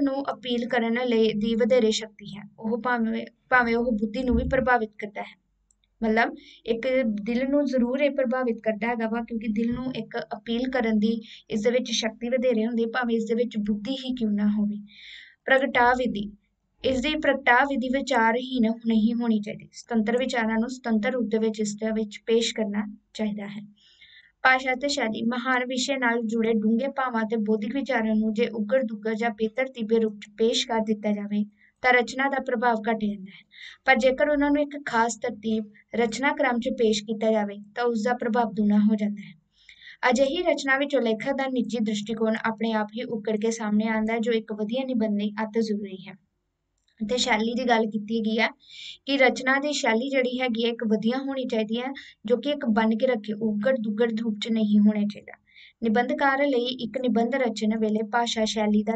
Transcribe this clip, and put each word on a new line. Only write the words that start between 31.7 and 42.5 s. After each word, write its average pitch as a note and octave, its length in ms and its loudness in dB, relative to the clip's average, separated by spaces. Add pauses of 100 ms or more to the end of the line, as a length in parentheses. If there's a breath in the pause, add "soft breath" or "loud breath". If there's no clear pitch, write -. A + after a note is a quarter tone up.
ਤਾਂ B3+ 120 4
ਰਚਨਾ B3+ 360 2
ਦਾ C4+ 100 -2
ਪ੍ਰਭਾਵ B3 360 0 (140)
ਘੱਟ G#3+ 140 0
ਜਾਂਦਾ G3+ 280 -6
ਹੈ, - 160 -20 (380 loud breath)
ਪਰ C4 100 6
ਜੇਕਰ C4 340 2
ਉਹਨਾਂ D4 220 2
ਨੂੰ D4 100 4
ਇੱਕ C#4+ 240 -4
ਖਾਸ A#3 360 0
ਤਰਤੀਬ A3 500 -4 (240 loud breath)
ਰਚਨਾ A#3+ 360 0
ਕ੍ਰਮ C4 280 0
'ਚ B3 100 -2
ਪੇਸ਼ A3+ 340 2
ਕੀਤਾ A3 280 0
ਜਾਵੇ, G#3 260 -2 (180)
ਤਾਂ A#3+ 80 0
ਉਸ A#3 200 0
ਦਾ B3 100 2
ਪ੍ਰਭਾਵ A#3+ 400 0
ਦੁਣਾ G#3 240 4
ਹੋ G#3 180 6
ਜਾਂਦਾ G#3 260 -2
ਹੈ। - 200 -20 (680 loud breath)
ਅਜਿਹੀ C#4 340 2
ਰਚਨਾ C#4+ 340 2
ਵਿੱਚੋਂ C#4 240 0
ਲੇਖਕ A3+ 320 0
ਦਾ C4+ 140 -2
ਨਿੱਜੀ A#3+ 320 -2
ਦ੍ਰਿਸ਼ਟੀਕੋਣ A3 560 -2 (100)
ਆਪਣੇ A3 260 -2